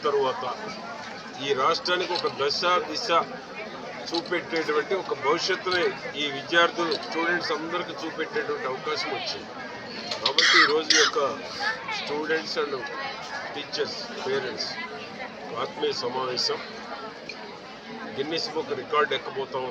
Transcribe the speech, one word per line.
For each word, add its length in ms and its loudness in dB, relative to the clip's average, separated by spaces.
తర్వాత 360 4
ఈ 160 2
రాష్ట్రానికి 560 2
ఒక 100 0
దశ 220 2
దిశ 200 -2
చూపెట్టేటువంటి 920 0
ఒక 120 -4
భవిష్యత్తుని 580 2
ఈ 40 0
విద్యార్థులు, 580 4
స్టూడెంట్స్ 520 0
అందరికీ 440 -4
చూపెట్టేటువంటి 720 -2
అవకాశం 460 -2
వచ్చింది. 320 -6
కాబట్టి 420 6
ఈరోజు 320 4
ఈ 80 8
యొక్క 160 4
students 640 -2
and 120 -2
teachers, 420 -4
parents 400 0
ఆత్మీయ 300 0
సమావేశం 560 0
గిన్నిస్ 380 -2
బుక్ 260 -2
రికార్డు 380 4
ఎక్కబోతా 400 -4